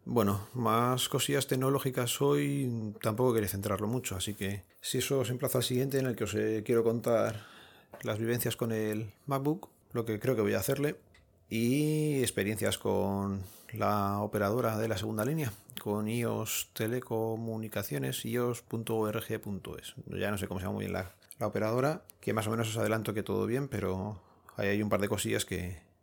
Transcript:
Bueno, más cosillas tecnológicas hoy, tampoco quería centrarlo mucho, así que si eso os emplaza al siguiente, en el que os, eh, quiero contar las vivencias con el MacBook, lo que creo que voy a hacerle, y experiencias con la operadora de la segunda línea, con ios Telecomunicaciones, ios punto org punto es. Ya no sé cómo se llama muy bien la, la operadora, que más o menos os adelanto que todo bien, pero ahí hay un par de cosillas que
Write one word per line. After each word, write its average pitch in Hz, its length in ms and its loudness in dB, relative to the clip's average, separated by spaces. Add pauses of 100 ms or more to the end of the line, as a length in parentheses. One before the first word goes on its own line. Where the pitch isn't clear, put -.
Bueno, 101 520 2
más 120 540 2
cosillas 139 360 2
tecnológicas 131 760 0
hoy, 139 800 0
tampoco 113 320 4
quería 107 120 4
centrarlo 101 400 0
mucho, 120 280 -2
así 98 180 -4
que 98 300 -4 (180)
si - 160 -2
eso 135 220 2
os 117 100 0
emplaza 123 300 0
al 120 40 0
siguiente, 135 360 2
en 131 80 2
el 117 80 0
que - 80 -2
os, 101 100 -4
eh, 107 320 0
quiero 117 180 4
contar 113 600 2 (560)
las 110 160 -2
vivencias 117 380 0
con 117 160 -2
el 107 420 -2 (140)
MacBook, 139 420 0 (240)
lo 117 100 0
que 110 160 -2
creo 127 160 2
que 110 60 2
voy 104 140 4
a 104 40 4
hacerle, 139 400 0 (500)
y 147 720 2
experiencias 101 580 0
con 98 640 0 (300)
la 101 480 2
operadora 107 580 2
de 113 80 0
la 107 100 0
segunda 107 260 -2
línea, 139 300 0 (260)
con 107 280 -2
ios 113 680 -2
Telecomunicaciones, 113 1500 -2
ios 120 380 0
punto 117 340 -2
org 110 420 0
punto 95 380 -8
es. - 160 -14 (140)
Ya 98 240 -2
no 101 80 -2
sé 95 80 -4
cómo 95 120 -4
se 92 60 -6
llama 104 120 -2
muy 101 80 -4
bien 95 80 -4
la, 92 200 -4 (240)
la - 80 -4
operadora, 117 600 0 (140)
que - 140 -2
más 107 140 0
o - 20 -2
menos 113 200 0
os 110 80 -4
adelanto 110 360 0
que 104 80 -2
todo 101 240 0
bien, 127 220 -2
pero 98 520 -4 (380)
ahí 101 120 0
hay 104 120 2
un 104 80 0
par 104 100 4
de 101 100 2
cosillas 107 360 0
que 90 340 -6 (240)